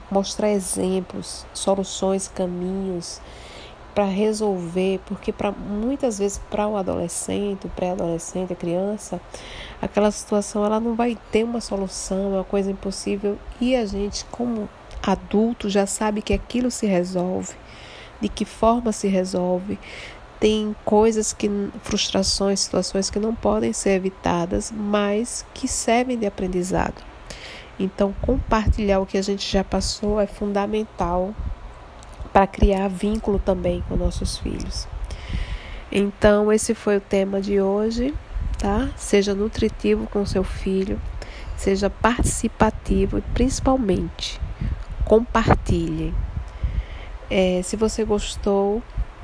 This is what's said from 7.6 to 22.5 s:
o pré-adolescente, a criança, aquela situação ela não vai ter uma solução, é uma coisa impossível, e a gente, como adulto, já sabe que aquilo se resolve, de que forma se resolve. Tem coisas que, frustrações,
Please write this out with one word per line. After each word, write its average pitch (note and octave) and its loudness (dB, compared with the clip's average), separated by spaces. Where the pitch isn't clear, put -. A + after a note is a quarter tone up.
o - -8
pré-adolescente, F3+ -2
a - -10
criança, F3+ -4
aquela G#3 2
situação G#3 -2
ela G#3+ 2
não A#3 0
vai A#3 0
ter G#3+ 4
uma A#3 -2
solução, G3 -2
é - 2
uma F#3+ 0
coisa G3 0
impossível, G3+ -2
e B3 2
a A#3+ 2
gente, G3 -4
como A3+ -2
adulto, G3+ 2
já G3 4
sabe G#3+ 0
que - -2
aquilo B3 0
se - -4
resolve, F#3 0
de G#3 0
que - -2
forma A#3 2
se G3+ 0
resolve. F#3 0
Tem G#3+ 2
coisas G#3+ 4
que, - 0
frustrações, G3 0